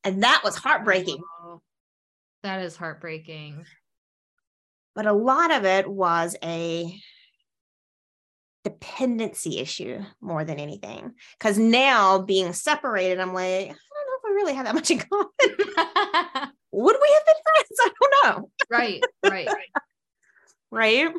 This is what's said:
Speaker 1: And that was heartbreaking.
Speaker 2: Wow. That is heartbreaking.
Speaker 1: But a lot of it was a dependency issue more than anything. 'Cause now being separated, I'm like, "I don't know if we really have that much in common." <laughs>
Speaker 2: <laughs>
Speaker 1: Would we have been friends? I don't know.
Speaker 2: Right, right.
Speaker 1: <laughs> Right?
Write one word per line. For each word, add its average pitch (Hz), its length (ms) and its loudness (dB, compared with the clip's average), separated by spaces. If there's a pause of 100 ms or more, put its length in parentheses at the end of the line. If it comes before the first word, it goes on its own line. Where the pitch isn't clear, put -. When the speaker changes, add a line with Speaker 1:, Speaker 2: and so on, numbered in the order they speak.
Speaker 1:
And 196 200 -2
that 294 200 4
was 202 120 -2
heartbreaking. 185 680 -2 (140)
Speaker 2:
Wow. 170 220 -20 (800)
That 190 180 -6
is 165 160 -10
heartbreaking. 160 880 -14 (1300)
Speaker 1:
But 214 100 -4
a 208 80 2
lot 262 380 2
of 247 140 0
it 190 240 2
was 170 540 -2
a 170 560 -6 (1700)
dependency 220 920 -6
issue - 400 -10 (200)
more 170 240 -6
than 156 160 -8
anything. 151 540 -14 (260)
'Cause 208 180 0
now 226 600 4
being 190 340 0
separated, 208 680 -2
I'm 185 140 -4
like, 185 120 -4
"I 185 220 -4
don't 571 400 -12
know 523 100 -6
if 539 80 -14
we 427 60 -2
really 392 240 0
have 262 100 -8
that 220 100 -4
much 330 160 0
in 294 80 0
common." - 400 -4
<laughs> - 380 0
Speaker 2:
<laughs> 339 800 -2 (140)
Speaker 1:
Would 277 300 4
we 587 120 6
have 605 120 6
been 640 180 6
friends? 622 380 2
I 415 100 4 (100)
don't 554 120 6 (280)
know. - 100 -18 (180)
Speaker 2:
Right, 233 380 0 (160)
right. 190 320 0 (200)
Speaker 1:
<laughs> 277 60 -2 (920)
Right? 226 480 2